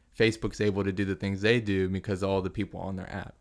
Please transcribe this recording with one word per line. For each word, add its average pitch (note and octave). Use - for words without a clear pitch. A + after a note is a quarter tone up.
Facebook's A2
able G2+
to F#2+
do F#2+
the F#2+
things G2
they A#2
do G2
because F#2+
of G2
all G2
the F#2
people F#2
on F#2
their F#2
app. -